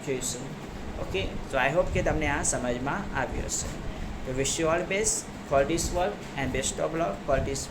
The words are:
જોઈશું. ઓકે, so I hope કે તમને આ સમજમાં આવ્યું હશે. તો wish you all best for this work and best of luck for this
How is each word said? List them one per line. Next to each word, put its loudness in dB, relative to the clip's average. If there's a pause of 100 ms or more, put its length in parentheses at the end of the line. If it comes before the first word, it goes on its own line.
જોઈશું. -4 (340)
ઓકે, -2 (260)
so 0
I 4
hope 4
કે 4
તમને 2
આ 2
સમજમાં 0
આવ્યું -2
હશે. -4 (400)
તો -2
wish 0
you 4
all 2
best 0 (260)
for 8
this 2
work 2 (240)
and 0
best 0
of 0
luck 0 (140)
for 6
this -2